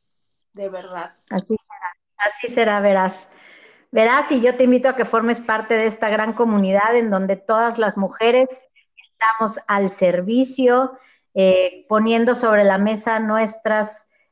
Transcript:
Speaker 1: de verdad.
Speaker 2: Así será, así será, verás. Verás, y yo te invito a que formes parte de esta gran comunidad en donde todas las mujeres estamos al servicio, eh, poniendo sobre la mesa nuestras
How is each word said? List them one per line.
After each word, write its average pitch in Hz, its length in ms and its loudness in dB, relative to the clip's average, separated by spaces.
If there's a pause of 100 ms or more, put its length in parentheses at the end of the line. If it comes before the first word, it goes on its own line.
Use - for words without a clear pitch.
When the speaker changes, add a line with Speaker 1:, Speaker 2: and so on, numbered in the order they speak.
(540)
Speaker 1:
de 196 160 -10
verdad. 180 460 -14 (140)
Speaker 2:
Así 214 280 -6
será, - 360 -14 (240)
así 208 360 -4
será, 220 260 0
verás. 196 480 0 (640)
Verás, 247 400 2
y 269 80 2
yo 247 160 2
te 254 80 4
invito 254 240 4
a 254 80 0
que 240 100 -2
formes 226 360 -2
parte 220 320 -4
de 220 140 0
esta 220 200 -4
gran 214 260 -2
comunidad 214 640 2
en 233 140 0
donde 190 260 -2
todas 226 420 -2
las 208 200 -2
mujeres 233 520 0 (460)
estamos 220 720 -4
al 202 220 0
servicio, 247 1080 0 (360)
eh, 185 560 2
poniendo 226 460 2
sobre 220 280 2
la 196 140 2
mesa 214 420 -2
nuestras 214 840 -4 (280)